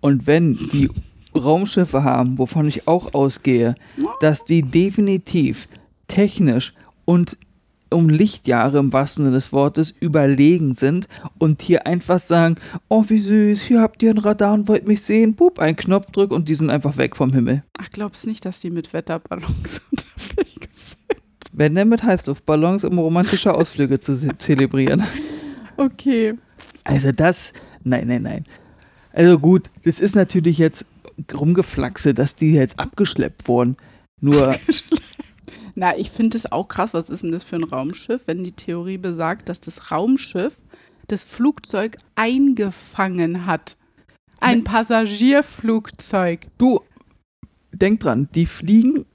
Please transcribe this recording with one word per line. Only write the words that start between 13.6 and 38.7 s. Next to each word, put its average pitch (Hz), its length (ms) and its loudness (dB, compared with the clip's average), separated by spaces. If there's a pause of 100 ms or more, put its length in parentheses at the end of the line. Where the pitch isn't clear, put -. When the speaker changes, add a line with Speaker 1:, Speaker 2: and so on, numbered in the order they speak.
Speaker 1:
hier 233 180 4
habt 220 200 0
ihr 226 100 4
ein 214 60 2
Radar 208 360 2
und 208 160 0
wollt 208 180 2
mich 208 140 2
sehen“, 220 340 2
bup, 359 240 2
ein 160 160 2
Knopfdruck 196 560 0
und 151 160 -2
die 156 80 0
sind 151 140 0
einfach 143 260 -2
weg 135 220 -2
vom 131 160 0
Himmel. 127 300 0 (180)
Speaker 2:
Ach, 185 80 -14
glaubst - 360 -10
nicht, 220 200 -8
dass 185 160 -12
die 180 80 -8
mit 170 240 -10
Wetterballons - 920 -8
<laughs> - 60 -8
unterwegs - 1040 -10 (140)
sind? - 100 -6 (320)
Speaker 1:
Wenn 151 240 0
denn 202 140 4
mit 226 140 2
Heißluftballons, 175 840 0
um 180 120 0
romantische 175 560 2
Ausflüge 139 460 0
zu 139 160 -4
ze-, 135 220 -4
zelebrieren. 135 680 0 (720)
Speaker 2:
Okay. 233 600 0 (500)
Speaker 1:
Also 139 260 0
das, 165 400 0 (320)
nein, 123 240 -2
nein, 120 160 -2
nein. - 220 -8 (680)
Also 170 260 6
gut, 170 320 2 (140)
das 165 160 -2
ist 196 160 0
natürlich 175 440 2
jetzt 160 260 0 (480)
Rumgeflaxe, 147 800 0
dass 131 240 -2
die 160 160 2
jetzt 135 260 2
abgeschleppt - 680 -4
wurden. 123 260 2 (460)
Nur 139 320 2
Speaker 2:
Abgeschleppt. - 480 -2 (720)
Na, 180 240 -2
ich 214 140 -8
finde 226 260 -2
es - 140 -8
auch 165 160 -6
krass, - 260 -6
was 165 160 -6
ist - 140 -10
denn 165 80 -6
das 170 140 -8
für - 100 -12
ein 165 80 -4
Raumschiff, 160 640 -8
wenn 180 180 -6
die 180 80 -10
Theorie 175 460 -10